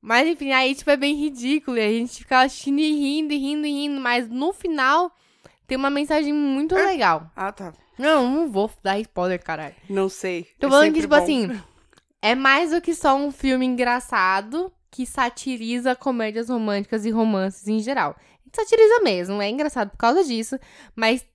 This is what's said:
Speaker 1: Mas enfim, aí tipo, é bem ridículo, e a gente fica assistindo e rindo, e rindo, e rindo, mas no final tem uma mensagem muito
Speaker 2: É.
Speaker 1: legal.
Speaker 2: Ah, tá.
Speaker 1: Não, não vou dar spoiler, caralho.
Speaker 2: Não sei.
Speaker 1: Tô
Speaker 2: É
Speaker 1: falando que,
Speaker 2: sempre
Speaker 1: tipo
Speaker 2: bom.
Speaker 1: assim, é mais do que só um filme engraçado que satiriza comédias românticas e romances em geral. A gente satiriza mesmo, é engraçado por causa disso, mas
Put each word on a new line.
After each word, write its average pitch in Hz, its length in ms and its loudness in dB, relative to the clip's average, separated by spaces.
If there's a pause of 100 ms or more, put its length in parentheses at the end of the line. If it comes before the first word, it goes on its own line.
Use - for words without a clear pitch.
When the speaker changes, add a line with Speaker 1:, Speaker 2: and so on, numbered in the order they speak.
Speaker 1:
Mas 240 260 2
enfim, 285 240 -4
aí 262 240 2
tipo, - 160 -6
é 285 60 4
bem 285 180 0
ridículo, 277 640 -2
e 220 40 0
a 214 80 0
gente 233 300 -2
fica 254 220 2
assistindo 277 380 0
e 311 140 0
rindo, 294 400 -2
e 294 40 -2
rindo, 294 280 -4
e 294 60 -2
rindo, 285 300 -4
mas 240 260 -2
no 262 240 -2
final 320 580 0 (560)
tem 262 120 -4
uma 277 120 0
mensagem 294 440 0
muito 294 420 0
Speaker 2:
É. 349 100 4
Speaker 1:
legal. 190 500 0
Speaker 2:
Ah, 190 180 -8
tá. 180 200 -14 (240)
Speaker 1:
Não, 269 320 2
não 294 220 0
vou 202 180 0 (140)
dar 196 160 -2
spoiler, 185 420 -4
caralho. 156 340 -10 (140)
Speaker 2:
Não 190 200 0
sei. 180 340 -6 (160)
Speaker 1:
Tô 277 80 0
Speaker 2:
É - 20 2
Speaker 1:
falando 302 240 6
que, 320 80 2
Speaker 2:
sempre - 0 -
Speaker 1:
tipo 294 140 4
Speaker 2:
bom. 294 80 8
Speaker 1:
assim, 233 380 -2 (600)
é 220 140 2
mais 269 360 2
do 330 100 0
que 339 120 -4
só 277 220 2
um 285 160 -2
filme 262 340 0
engraçado 240 1040 -2 (200)
que 254 140 -8
satiriza 247 920 -4
comédias 226 540 -4
românticas 214 560 -4
e 226 40 -2
romances 208 580 0
em 220 120 0
geral. 214 400 -2
A - 240 -20
gente - 140 -12
satiriza 440 460 6
mesmo, 196 380 0
é 202 80 -2
engraçado 262 420 -2
por - 60 -20
causa 262 280 2
disso, 233 340 -4 (340)
mas 226 420 0